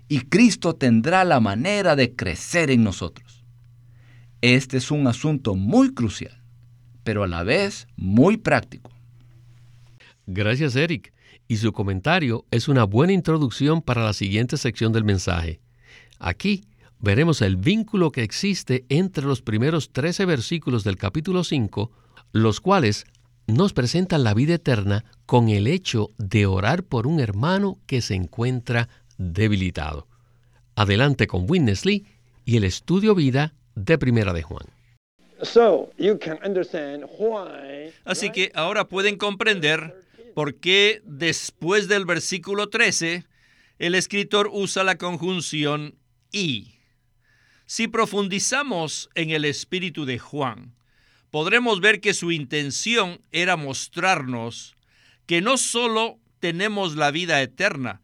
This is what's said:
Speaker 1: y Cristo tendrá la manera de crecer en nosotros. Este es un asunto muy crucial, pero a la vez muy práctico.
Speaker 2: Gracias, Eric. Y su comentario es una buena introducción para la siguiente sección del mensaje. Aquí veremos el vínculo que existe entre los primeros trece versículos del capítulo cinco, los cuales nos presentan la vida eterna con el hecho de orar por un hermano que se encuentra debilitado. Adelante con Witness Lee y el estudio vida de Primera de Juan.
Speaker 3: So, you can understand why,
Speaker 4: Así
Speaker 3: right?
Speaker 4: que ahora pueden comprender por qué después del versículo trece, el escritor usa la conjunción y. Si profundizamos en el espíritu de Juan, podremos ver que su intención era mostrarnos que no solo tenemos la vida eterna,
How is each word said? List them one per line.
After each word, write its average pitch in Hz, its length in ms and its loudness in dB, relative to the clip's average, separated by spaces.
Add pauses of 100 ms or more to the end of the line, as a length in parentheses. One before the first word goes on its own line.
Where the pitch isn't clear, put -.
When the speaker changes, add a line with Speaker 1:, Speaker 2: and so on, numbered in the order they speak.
Speaker 1:
y 143 120 0
Cristo 185 540 4
tendrá 139 500 4
la 156 160 4
manera 151 560 2
de 131 180 2
crecer 135 560 -2
en 117 140 6
nosotros. - 600 -8 (960)
Este 127 360 4
es 127 140 -2
un 147 160 2
asunto 131 480 0
muy 208 400 2
crucial, - 480 -6 (600)
pero 104 220 -2
a - 20 -2
la 87 160 -4
vez 190 540 -4
muy 120 400 4
práctico. - 560 -4 (1300)
Speaker 2:
Gracias, 110 500 0
Eric. 151 360 -2 (360)
Y 113 80 0
su 104 160 0
comentario 113 800 -2
es 117 180 0
una 131 160 6
buena 123 300 4
introducción 156 680 0
para 117 220 0
la 107 80 0
siguiente 107 440 0
sección 113 360 0
del 113 100 2
mensaje. 90 580 -2 (580)
Aquí 190 480 -2 (340)
veremos 127 420 4
el 95 140 2
vínculo 180 560 0
que 127 100 -4
existe 127 640 -2
entre 160 360 0
los 139 180 0
primeros 135 500 -2
trece 175 320 -2
versículos 147 600 -2
del 98 140 -2
capítulo 160 440 -2
cinco, 117 480 -2 (400)
los 110 300 2
cuales 175 460 2 (420)
nos 156 240 4
presentan 160 500 0
la 107 120 2
vida 143 200 2
eterna 104 500 0 (220)
con 117 220 4
el 104 180 2
hecho 135 520 -2
de 104 280 2
orar 104 380 0
por 117 220 -2
un 160 120 2
hermano 156 680 0
que 123 160 -2
se - 120 -2
encuentra 117 720 -2 (280)
debilitado. 87 920 -2 (680)
Adelante 107 500 4
con 92 220 -2
Witness 131 360 2
Lee 196 220 0 (380)
y 117 120 2
el 104 80 4
estudio 196 500 2
vida 143 400 0 (200)
de 113 220 2
Primera 117 360 2
de 82 100 -4
Juan. 76 240 -12 (760)
Speaker 3:
So, 202 540 4
you 190 220 2
can 156 260 -8
understand 160 600 -4 (140)
why, 156 760 -8 (120)
Speaker 4:
Así 190 220 -4
Speaker 3:
right? - 80 -6
Speaker 4:
que 185 200 -2
ahora 185 340 -2
pueden 196 280 -2
comprender 185 880 -2 (300)
por 147 220 -4
qué 202 480 2
después 165 840 -2
del 196 160 0
versículo 185 640 -4
trece, 180 560 -2 (540)
el 175 160 -2
escritor 202 580 0
usa 190 320 -2
la 185 140 -2
conjunción 156 960 -4 (380)
y. 147 420 -6 (920)
Si 226 200 -6
profundizamos 208 1300 -2
en 160 160 -4
el 156 140 -2
espíritu 160 600 -6
de 127 140 -6
Juan, 120 560 -10 (560)
podremos 202 500 0
ver 208 200 2
que 202 140 0
su 170 180 -4
intención 156 880 -4 (100)
era 175 260 0
mostrarnos 135 1200 -4 (520)
que 170 140 0
no 240 160 0
solo 226 640 -2 (220)
tenemos 180 560 -4
la 151 140 0
vida 156 320 -2
eterna, 135 600 -6